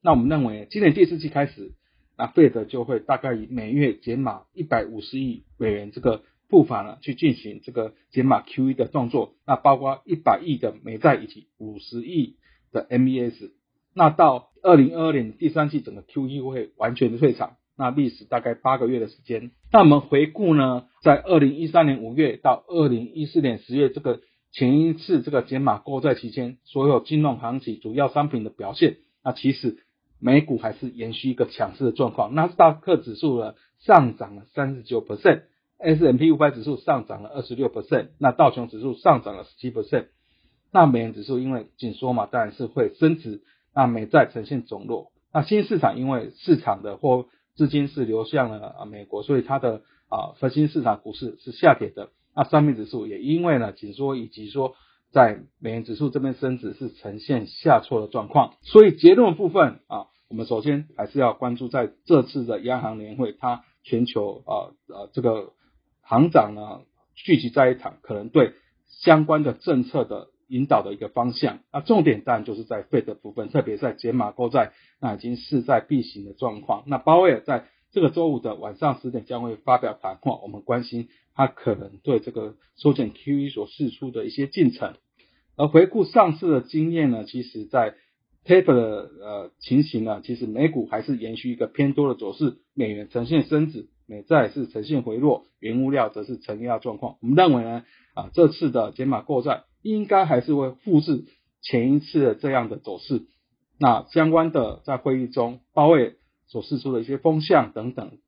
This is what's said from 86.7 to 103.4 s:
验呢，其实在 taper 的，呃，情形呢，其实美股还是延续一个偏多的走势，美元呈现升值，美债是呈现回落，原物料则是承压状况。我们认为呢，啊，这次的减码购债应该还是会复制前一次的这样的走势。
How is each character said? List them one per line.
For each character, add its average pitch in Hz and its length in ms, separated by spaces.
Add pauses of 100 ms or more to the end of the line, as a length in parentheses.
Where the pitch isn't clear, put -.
验 156 220
呢， 110 120
其 120 200
实 107 200
在 113 300 (500)
taper 180 300
的， 110 360 (120)
呃， 104 280 (100)
情 139 240
形 120 180
呢， 110 220
其 120 100
实 117 120
美 120 220
股 143 180
还 110 160
是 139 140
延 113 200
续 123 160
一 - 20
个 117 140
偏 139 240
多 143 160
的 123 100
走 101 140
势， 131 260 (160)
美 117 160
元 104 180
呈 117 180
现 147 180
升 156 260
值， 127 180 (180)
美 104 160
债 135 260
是 127 180
呈 107 160
现 131 200
回 113 140
落， 131 280 (160)
原 117 240
物 135 80
料 123 160
则 107 160
是 123 140
承 107 220
压 120 180
状 - 180
况。 - 240
我 117 60
们 135 100
认 175 160
为 120 100
呢， 117 220 (300)
啊， - 180
这 170 160
次 156 220
的 110 220
减 131 160
码 120 140
购 131 200
债 127 220 (180)
应 214 240
该 190 200
还 135 140
是 151 140
会 135 160
复 151 300
制 151 240 (360)
前 127 340
一 147 40
次 151 220
的 120 160
这 143 140
样 120 180
的 107 80
走 92 240
势。 - 260 (540)